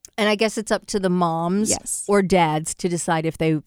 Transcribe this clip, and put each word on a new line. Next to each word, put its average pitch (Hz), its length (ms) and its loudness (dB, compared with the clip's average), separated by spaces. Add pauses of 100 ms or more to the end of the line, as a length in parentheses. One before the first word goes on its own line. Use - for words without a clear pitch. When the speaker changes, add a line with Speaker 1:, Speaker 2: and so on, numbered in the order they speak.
(160)
Speaker 1:
And 214 120 0
I 214 80 2
guess 214 200 0
it's 214 140 -6
up 208 160 -2
to 208 140 -4
the 185 100 2
moms 180 600 0
Speaker 2:
Yes. - 360 -4
Speaker 1:
or 202 160 4
dads 165 540 2
to - 120 -4
decide 165 380 -2
if 156 120 -4
they 160 280 2